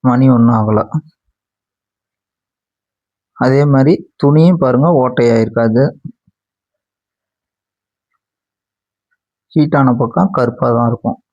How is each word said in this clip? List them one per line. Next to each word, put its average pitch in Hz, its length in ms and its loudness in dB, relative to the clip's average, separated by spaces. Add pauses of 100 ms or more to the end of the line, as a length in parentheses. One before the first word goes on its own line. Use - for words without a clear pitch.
மணி 123 160 2 (100)
ஒண்ணும் 117 240 2
ஆகல. 107 220 -2 (2750)
அதே 139 180 2 (100)
மாதிரி 135 200 2 (280)
துணியும் 160 420 2
பாருங்க, 131 260 0 (120)
ஓட்டையா 123 420 0
இருக்காது, 117 400 0 (3750)
ஹீட்டான 147 440 0
பக்கம் 175 380 -4
கருப்பா 123 300 -4 (100)
தான் 117 140 -2
இருக்கும். - 280 -8 (140)